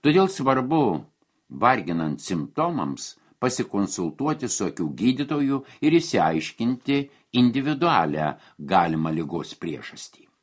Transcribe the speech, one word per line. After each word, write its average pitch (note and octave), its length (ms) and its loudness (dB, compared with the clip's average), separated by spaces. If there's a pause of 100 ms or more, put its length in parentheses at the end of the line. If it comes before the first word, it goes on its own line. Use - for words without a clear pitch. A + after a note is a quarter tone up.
Todėl F3+ 240 6
svarbu, C3+ 560 0 (640)
varginant E2 720 0
simptomams, E2+ 920 -4 (260)
pasikonsultuoti A#2+ 1120 -2
su F#2+ 160 -2
akių D#2+ 240 -4
gydytoju C3+ 720 0 (140)
ir D#3 240 4
išsiaiškinti A#2 1000 0 (360)
individualią B2 960 2 (260)
galimą D#2+ 560 2
ligos D#2+ 400 -6
priežastį. - 720 -12 (160)